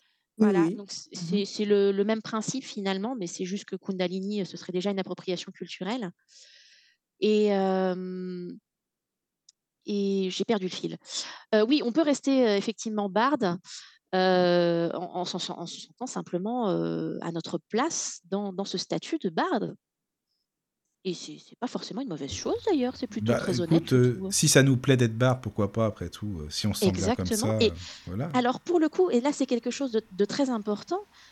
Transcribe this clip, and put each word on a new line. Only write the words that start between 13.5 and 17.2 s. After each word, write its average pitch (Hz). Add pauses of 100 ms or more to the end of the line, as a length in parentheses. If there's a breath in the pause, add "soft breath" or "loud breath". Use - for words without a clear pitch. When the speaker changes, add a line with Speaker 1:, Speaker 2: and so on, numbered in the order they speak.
Speaker 2:
euh, 175
en, 180
en 170
se 180
sen-, -
en 170
se -
sentant -
simplement, 202
euh, 165